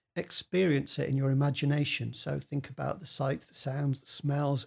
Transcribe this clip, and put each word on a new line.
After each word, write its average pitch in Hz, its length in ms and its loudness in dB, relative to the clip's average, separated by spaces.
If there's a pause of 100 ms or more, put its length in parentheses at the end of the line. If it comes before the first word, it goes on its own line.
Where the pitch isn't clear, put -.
(160)
experience 170 800 0
it - 120 0
in 135 60 2
your 135 140 4
imagination. 139 840 2
So 143 240 -4
think 139 320 -6
about 139 300 -6
the 139 60 -14
sights, - 380 -2
the - 100 -18
sounds, 139 460 -2
the - 60 -20
smells, 143 600 0